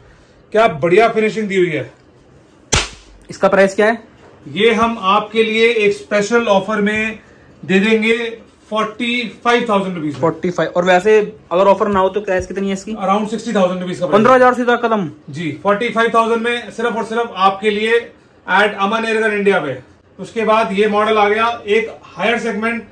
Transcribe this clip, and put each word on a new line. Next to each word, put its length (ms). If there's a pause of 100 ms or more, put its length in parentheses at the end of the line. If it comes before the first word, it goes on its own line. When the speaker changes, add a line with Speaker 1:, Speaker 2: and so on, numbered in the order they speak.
(540)
Speaker 1:
क्या 140
बढ़िया 420
finishing 380
दी 100
हुई 120
है। 200 (1400)
Speaker 2:
इसका 180
price 280
क्या 100
है? 220 (420)
Speaker 1:
ये 240
हम 280
आपके 420
लिए 260
एक 240
special 540
offer 340
में 380 (440)
दे 160
देंगे 360 (560)
फ़ोर्टी 380 (340)
फ़ाइव 260
थाउजेंड 260
रुपीज 180
में। 80
Speaker 2:
फ़ोर्टी 280
फ़ाइव। 200
और 160
वैसे 320 (340)
अगर 160
offer 200
ना 120
हो 100
तो 120
प्राइस 260
कितनी 200
है 60
इसकी? 220
Speaker 1:
Around 340
sixty 240
thousand 280
rupees 180
का। 80
Speaker 2:
पन्द्रह 280
हजार 180
से 100 (160)
कम? 300 (200)
Speaker 1:
जी, 220 (120)
फ़ोर्टी 260
फ़ाइव 260
थाउजेंड 260
में 300
सिर्फ 240
और 100
सिर्फ 320
आपके 320
लिए 300 (480)
at 300
Aman 280
Airgun 280
India 260
पे। 180 (420)
उसके 260
बाद 280
ये 160
model 280
आ 120
गया 180 (200)
एक 240 (160)
higher 320
segment 420 (100)